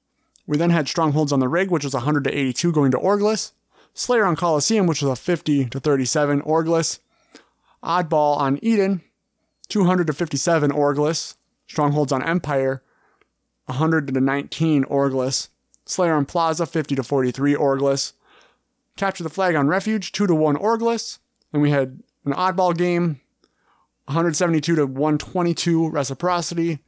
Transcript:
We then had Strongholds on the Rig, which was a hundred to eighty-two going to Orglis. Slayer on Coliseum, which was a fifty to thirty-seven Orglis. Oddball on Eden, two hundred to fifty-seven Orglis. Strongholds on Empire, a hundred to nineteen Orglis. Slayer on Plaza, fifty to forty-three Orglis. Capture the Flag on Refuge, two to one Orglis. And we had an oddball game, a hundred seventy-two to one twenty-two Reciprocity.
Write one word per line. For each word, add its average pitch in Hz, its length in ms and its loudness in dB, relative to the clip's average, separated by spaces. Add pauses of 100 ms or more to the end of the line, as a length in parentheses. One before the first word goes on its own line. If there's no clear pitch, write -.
(460)
We 147 100 0
then 170 140 2
had 165 180 2
Strongholds 151 440 0
on 135 80 2
the 127 80 2
Rig, 180 220 0
which 160 140 0
was 135 100 -4
a 127 60 -2
hundred 139 240 0
to 139 80 0
eighty-two 143 400 -2
going 139 200 2
to 123 60 2
Orglis. 208 540 0 (400)
Slayer 233 320 0
on 170 120 2
Coliseum, 175 500 2
which 160 160 0
was 139 80 0
a 127 100 -4
fifty 151 460 0
to 120 140 -6
thirty-seven 143 640 0
Orglis. 160 580 0 (800)
Oddball 151 560 2
on 139 240 0
Eden, 202 400 2 (640)
two 208 180 2
hundred 180 200 2
to 156 60 0
fifty-seven 160 580 0
Orglis. 147 640 0 (300)
Strongholds 147 460 0
on 131 100 0
Empire, 139 600 -2 (840)
a 127 60 -6
hundred 156 420 0
to 131 60 2
nineteen 139 640 0
Orglis. 135 640 -2 (380)
Slayer 175 280 0
on 147 100 2
Plaza, 165 420 -2
fifty 151 280 -4
to 131 80 -2
forty-three 135 540 0
Orglis. 139 560 0 (840)
Capture 190 280 -4
the 160 40 -4
Flag 180 260 0
on 139 140 2
Refuge, 196 420 -2
two 208 160 -2
to 175 80 4
one 156 220 2
Orglis. 226 640 -2 (340)
And 147 80 0
we 147 100 4
had 135 300 -2 (240)
an 139 80 -2
oddball 180 420 0
game, 175 460 0 (880)
a 139 40 -4
hundred 165 220 0
seventy-two 165 420 0
to 147 100 2
one 143 320 0
twenty-two 170 720 -2
Reciprocity. 165 960 -4